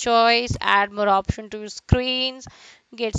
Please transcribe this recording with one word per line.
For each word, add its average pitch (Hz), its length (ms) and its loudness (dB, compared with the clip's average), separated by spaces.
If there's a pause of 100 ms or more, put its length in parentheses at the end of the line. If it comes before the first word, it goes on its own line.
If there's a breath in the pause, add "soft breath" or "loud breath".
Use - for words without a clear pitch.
choice, 233 500 2
add 202 360 2
more 202 280 2
option 214 340 -8
to - 0 -
your 214 200 -12
screens, 254 720 -2 (540 loud breath)
get 220 180 -4